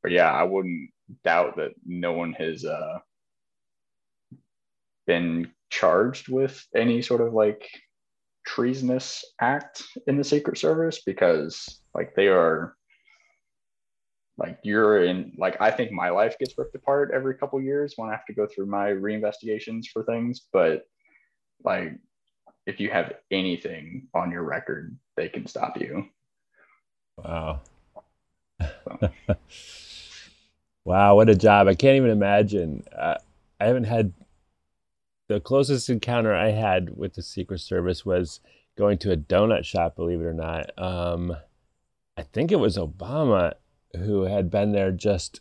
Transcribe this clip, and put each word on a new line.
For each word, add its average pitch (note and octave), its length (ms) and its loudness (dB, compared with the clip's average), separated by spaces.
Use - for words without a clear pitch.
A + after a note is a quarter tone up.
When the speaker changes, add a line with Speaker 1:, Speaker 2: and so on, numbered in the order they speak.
Speaker 1:
but F2 100 -2
yeah, E2+ 200 6
I D2+ 120 0
wouldn't F#2 460 -4
doubt E2+ 320 2
that D2+ 160 -6
no F2 280 -6
one E2+ 220 -6
has, D#2 300 -8
uh, D#2 340 -8
been E2+ 440 -2
charged G2+ 580 2
with C3 360 -2
any A#2+ 280 2
sort A#2+ 180 0
of, A#2 120 0
like, G#2+ 360 2
treasonous B2+ 800 -4
act C#3 420 -2
in C#3 100 0
the C#3 80 0
Secret D3 340 0
Service D#3+ 460 0
because, E2 760 -2
like, - 200 -6
they G2 140 4
are, E2 480 2
like, - 240 -8
you're G#2 420 4
in, F2+ 340 -2
like, F#2 220 -2
I A2 100 4
think A2 220 -4
my F2+ 180 -2
life G#2 280 0
gets C3 180 -6
ripped - 180 -8
apart C#3 400 -2
every C3 200 -2
couple C3+ 260 -6
years C#3+ 360 -4
when A2+ 120 -8
I G#2+ 40 -6
have G#2+ 140 -10
to G#2+ 80 -16
go G#2 120 -2
through G2 200 -8
my G2+ 240 -2
reinvestigations G#2+ 1000 -6
for A2 120 -6
things. A#2 480 -6
But, E2 320 2
like, F2+ 280 -4
if G2 140 -10
you G2+ 100 -2
have E2+ 240 -2
anything F2 840 -6
on F2 180 -2
your F2 100 -8
record, - 540 -8
they E2+ 120 -4
can - 180 -10
stop - 340 -6
you. - 260 -8
Speaker 2:
Wow. D#2+ 440 -8
Speaker 1:
So. - 500 -4
Speaker 2:
<laughs> G2+ 80 0
Wow, G2+ 320 8
what A2 120 10
a G#2+ 60 10
job. G2+ 320 8
I G2 80 6
can't C3+ 220 6
even B2+ 140 4
imagine. G2+ 760 2
Uh, E2 200 -2
I G#2 40 0
haven't A#2+ 220 2
had, A2 260 0
the G#2 140 0
closest C3+ 500 2
encounter A#2 420 0
I G#2 200 2
had F#2 440 0
with F#2+ 180 -8
the - 80 -12
Secret F#2+ 360 -8
Service F2+ 480 -2
was F2+ 320 -2
going G#2 200 2
to G2+ 120 -2
a F2 60 4
donut F#2+ 480 2
shop, E2+ 320 -2
believe E2+ 240 -4
it E2 40 -6
or E2 80 -4
not. D#2+ 460 -6
Um, F2 580 -4
I - 60 -12
think E3+ 300 -2
it F3+ 80 2
was G2 180 2
Obama G2 760 0
who G2 300 0
had F#2+ 220 0
been G#2 220 0
there G2 220 2
just F#2+ 480 -2